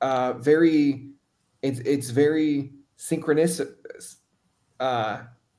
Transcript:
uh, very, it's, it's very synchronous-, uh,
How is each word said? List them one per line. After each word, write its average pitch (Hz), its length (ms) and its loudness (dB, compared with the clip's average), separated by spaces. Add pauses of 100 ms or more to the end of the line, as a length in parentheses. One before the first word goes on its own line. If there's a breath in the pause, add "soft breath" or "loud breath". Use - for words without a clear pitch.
uh, 127 340 -2
very, 147 760 2 (520)
it's, 127 180 -4
it's 135 300 -2
very 147 640 2 (240)
synchronous-, 160 640 0 (1200)
uh, 120 420 -4 (360)